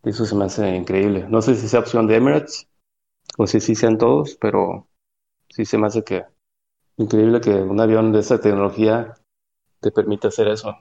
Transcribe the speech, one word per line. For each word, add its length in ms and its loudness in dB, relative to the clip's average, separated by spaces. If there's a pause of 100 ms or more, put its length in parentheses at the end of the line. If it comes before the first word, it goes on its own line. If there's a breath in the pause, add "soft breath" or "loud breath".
Eso 220 -4
se 100 -4
me 100 2
hace 300 -2
increíble. 540 -2
No 120 2
sé 140 2
si 120 -6
sea 120 2
opción 260 0
de 120 4
Emirates 500 0 (720)
o 100 2
si 120 2
sí 140 0
sean 240 2
todos, 380 2
pero 520 -2 (600)
sí 160 -6
se 140 -2
me 80 0
hace 160 -2
que 220 -6 (720)
increíble 440 2
que 120 0
un 260 0
avión 320 2
de 80 2
esa 200 0
tecnología 760 0 (640)
te 120 -2
permita 360 -2
hacer 200 0
eso. 340 -6